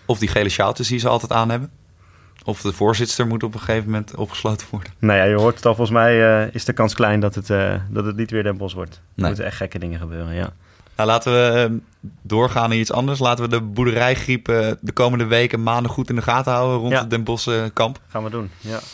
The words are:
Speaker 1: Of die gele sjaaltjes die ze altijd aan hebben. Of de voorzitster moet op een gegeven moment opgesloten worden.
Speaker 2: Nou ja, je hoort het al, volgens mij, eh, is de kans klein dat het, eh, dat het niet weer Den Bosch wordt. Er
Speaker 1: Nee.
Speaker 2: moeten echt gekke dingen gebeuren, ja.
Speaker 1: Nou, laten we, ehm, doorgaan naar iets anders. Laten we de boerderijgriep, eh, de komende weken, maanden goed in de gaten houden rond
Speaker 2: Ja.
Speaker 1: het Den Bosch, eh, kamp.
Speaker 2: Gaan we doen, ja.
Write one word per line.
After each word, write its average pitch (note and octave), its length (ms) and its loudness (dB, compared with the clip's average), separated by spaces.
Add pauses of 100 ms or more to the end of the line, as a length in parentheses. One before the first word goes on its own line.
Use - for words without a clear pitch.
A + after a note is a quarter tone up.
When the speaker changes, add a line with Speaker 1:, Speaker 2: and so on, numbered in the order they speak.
Speaker 1:
Of A2+ 120 0
die G#2 100 0
gele G#2 200 2
sjaaltjes G#2+ 400 0
die B2 100 0
ze A#2+ 100 0
altijd A#2 240 0
aan A2+ 180 2
hebben. B2 200 -4 (720)
Of - 160 -6
de G2+ 120 -4
voorzitster A2 540 2
moet A2+ 160 -2
op A2 120 -4
een A2+ 60 -10
gegeven A2 300 0
moment G#2+ 240 -4
opgesloten G#2+ 560 -4
worden. G#2 280 -10
Speaker 2:
Nou G#2 200 4
ja, F#2+ 60 6
je G#2 100 6
hoort A2+ 220 4
het - 100 0
al, A2+ 80 4
volgens A2+ 240 2
mij, A2+ 480 6
eh, - 80 -8
is A2 100 -8
de B2 80 -2
kans A2 220 2
klein G#2 260 2
dat G2+ 140 0
het, G2+ 160 -6
eh, G2 240 2 (140)
dat G#2 160 -4
het G#2 120 -4
niet A2 140 -4
weer G#2+ 120 -2
Den G2 140 -2
Bosch F#2+ 180 -8
wordt. F2+ 200 -10
Er - 60 -20 (140)
Speaker 1:
Nee. F#2+ 120 -2
Speaker 2:
moeten G2+ 180 -4
echt - 120 -8
gekke F#2+ 220 -8
dingen E2+ 200 -8
gebeuren, E2+ 360 -8
ja. F2 160 -6 (460)
Speaker 1:
Nou, A2 120 0
laten A#2 240 2
we, A#2+ 300 4
ehm, A2+ 100 0 (500)
doorgaan A#2 460 0
naar A2+ 100 0
iets A2 140 -2
anders. C3+ 260 -2
Laten A#2+ 260 0
we A#2 60 -2
de A#2 100 0
boerderijgriep, A#2+ 880 0
eh, A2+ 220 2 (100)
de - 120 -6
komende B2 320 2
weken, A#2 380 2
maanden A#2 300 0
goed C3 160 -4
in B2 80 -2
de A2+ 60 -2
gaten B2+ 300 0
houden B2+ 260 2
rond A#2+ 140 -2
Speaker 2:
Ja. C3 80 2
Speaker 1:
het A#2 100 -4
Den A2+ 140 -2
Bosch, A2+ 240 -4
eh, A2+ 140 0 (100)
kamp. A#2 260 -2 (100)
Speaker 2:
Gaan A2 160 -6
we A2 60 -8
doen, G#2+ 200 -8 (100)
ja. A2 180 -8 (160)